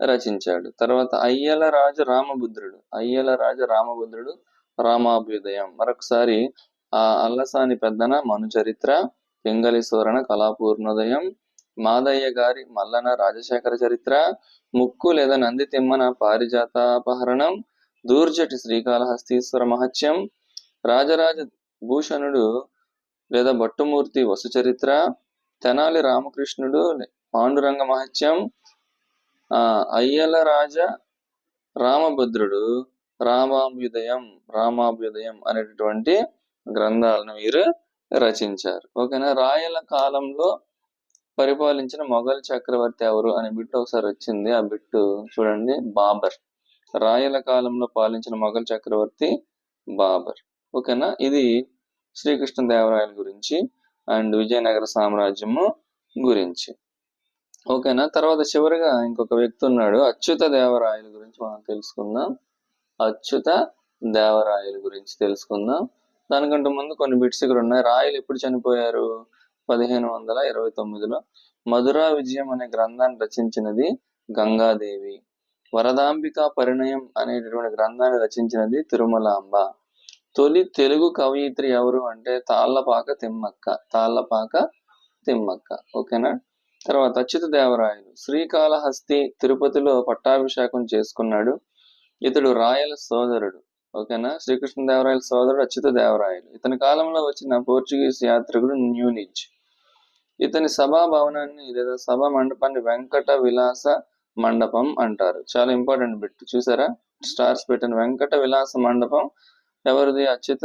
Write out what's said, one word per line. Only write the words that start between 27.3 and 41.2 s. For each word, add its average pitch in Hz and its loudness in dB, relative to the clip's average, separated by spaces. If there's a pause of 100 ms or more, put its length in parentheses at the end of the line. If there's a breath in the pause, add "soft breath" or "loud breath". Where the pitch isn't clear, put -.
పాండురంగ 139 2
మహత్యం, 147 0 (1040 soft breath)
ఆ, 113 2
అయ్యల 156 2
రాజ 147 2 (1000)
రామభద్రుడు 123 2 (360)
రామాభ్యుదయం, 123 -2 (240)
రామాభ్యుదయం 113 -2
అనేటటువంటి 110 0 (540)
గ్రంథాలను 110 0
వీరు 127 0 (440)
రచించారు. 107 -2
ఓకేనా? 135 -2
రాయల 156 0 (100)
కాలంలో 139 -2 (800)